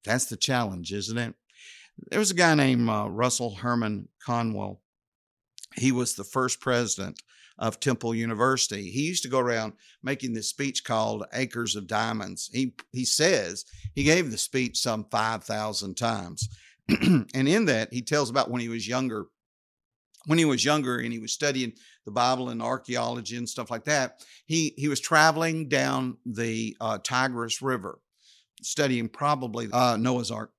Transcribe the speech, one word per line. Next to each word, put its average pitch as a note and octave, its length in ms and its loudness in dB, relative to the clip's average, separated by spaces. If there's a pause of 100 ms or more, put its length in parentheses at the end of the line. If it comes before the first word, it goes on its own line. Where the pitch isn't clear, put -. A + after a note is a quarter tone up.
That's B2 220 0
the A2+ 100 -8
challenge, F#2+ 560 0
isn't G2+ 240 -4
it? A#2 180 -4 (760)
There - 80 2
was G3+ 140 4
a - 20 -2
guy E3+ 200 8
named, C3 340 6
uh, G#2+ 200 0
Russell A#2 480 0
Herman A2+ 520 -2 (100)
Conwell. G#2+ 640 -4 (960)
He C3 140 2
was B2 240 0
the G2 100 -10
first - 360 -2
president A#2+ 640 -2 (360)
of A2 220 -2
Temple A#2 340 0
University. A2+ 760 0
He B2 120 -4
used E3+ 200 -2
to C3 60 -8
go C3 100 0
around A#2 360 -2 (280)
making C3 300 -4
this A2 160 -6
speech - 360 -4
called A2 480 0
Acres A#2 440 -4
of G2+ 100 -8
Diamonds. G#2+ 680 -4
He, B2+ 220 -2 (180)
he B2+ 120 -4
says A#2+ 600 2 (300)
he C#3 80 -2
gave D#3 280 4
the A2 80 -6
speech B2+ 400 -2
some A2 260 -2
five A2+ 400 -2
thousand G#2 520 -6
times. G2+ 520 -4 (400)
<clears throat> - 0 - (460)
And C3+ 140 2
in G#3 180 4
that, A2+ 260 2
he A#2+ 100 -4
tells C#3+ 260 0
about B2+ 220 2
when B2 100 -2
he A#2 80 -6
was A2+ 200 -6
younger, A#2+ 400 -2 (960)
when D#3 120 4
he E3 60 8
was C3 200 4
younger C3 340 2
and A#2 140 -6
he A2+ 80 -8
was A2 120 -8
studying C3 420 -2 (300)
the - 60 -14
Bible B2 380 0
and A#2 120 -6
archaeology A#2+ 760 -4
and A#2+ 120 -6
stuff A#2+ 220 -8
like A2+ 140 -8
that, C#3 420 -2 (200)
he, D#3+ 300 0
he C#3+ 120 -2
was C#3 100 0
traveling D#3+ 680 4
down C3 480 0 (100)
the, A2+ 540 -4
uh, A2 180 -2
Tigris B2+ 640 -2
River, B2 380 -4 (600)
studying B2+ 480 0
probably, B2 640 -2
uh, A#2+ 240 4
Noah's A#2+ 360 0
Ark. A2 260 -8